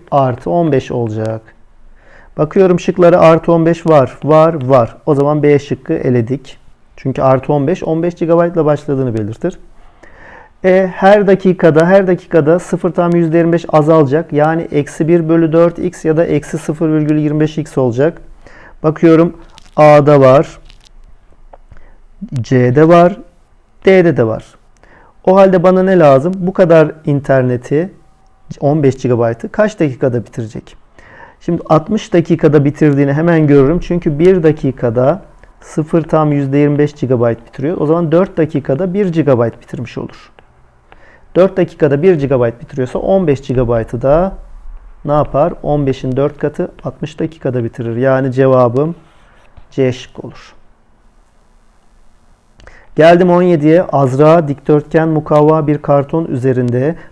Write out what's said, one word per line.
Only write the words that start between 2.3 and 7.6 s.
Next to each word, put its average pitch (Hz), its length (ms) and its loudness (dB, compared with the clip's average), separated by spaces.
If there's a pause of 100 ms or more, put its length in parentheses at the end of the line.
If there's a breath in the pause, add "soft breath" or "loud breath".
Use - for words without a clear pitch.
Bakıyorum 180 420 0
şıklara, 175 380 2
artı 165 340 2
on 165 140 2
beş 165 200 -2
var, 147 380 2
var, 156 400 2
var. 123 320 0 (100)
O 160 80 0
zaman 147 280 -2
B 147 160 4
şıkkı - 340 -8
eledik. 127 680 -4 (380)
Çünkü 135 260 -8
artı 131 300 0
on 143 140 -2